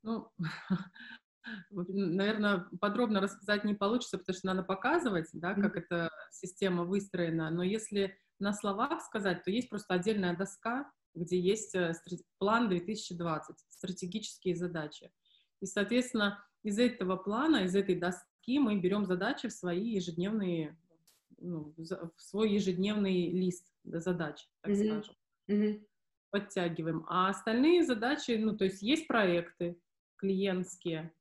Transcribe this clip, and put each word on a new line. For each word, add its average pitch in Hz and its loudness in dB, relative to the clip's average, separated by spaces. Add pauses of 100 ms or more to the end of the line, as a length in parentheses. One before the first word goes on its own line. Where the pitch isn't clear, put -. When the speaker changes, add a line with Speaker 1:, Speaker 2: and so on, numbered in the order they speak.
Speaker 1:
Ну, 220 -4 (100)
<laughs> - -4 (760)
вот, 185 -6
н-, 190 0
наверное, 202 2 (120)
подробно 208 2
рассказать 202 -2
не 208 2
получится, 202 0
потому 185 -6
что - -10
надо 190 0
показывать, 196 0
да, 175 -4
как 196 2
Speaker 2:
Мгм. 165 -4
Speaker 1:
эта 170 0 (200)
система 180 -2
выстроена. 170 -2
Но 175 0
если 196 -2 (240)
на 202 0
словах 233 -2
сказать, 190 -2
то 185 -2
есть 247 -2
просто 185 -4
отдельная 180 2
доска, 233 -6 (240)
где 175 0
есть, 202 0
э, 170 2
стра-, 175 -8 (200)
план 220 4
две 175 2
тысячи 185 -6
двадцать, 165 -4 (120)
стратегические 180 -6
задачи. 165 -6 (500)
И, 196 -8
соответственно, 208 0 (200)
из 202 -2
этого 196 2
плана, 226 2
из 180 0
этой 190 4
доски 180 -2
мы 208 4
берём 190 2
задачи 196 0
в 196 -6
свои 190 -2
ежедневные, 175 -2 (600)
ну, 156 -8
в 165 -12
за-, 170 -8
в - -20
свой 208 0
ежедневный 190 2
лист 180 0 (120)
задач, 170 -4 (140)
так 202 -2
Speaker 2:
Мгм. 202 4
Speaker 1:
скажем. 214 -2 (320)
Speaker 2:
Мгм. 208 2 (460)
Speaker 1:
Подтягиваем. 165 -2
А 185 2
остальные 262 4
задачи, 254 0
ну, 220 2
то 190 4
есть 190 -2
есть 277 0
проекты 175 0 (380)
клиентские 185 -2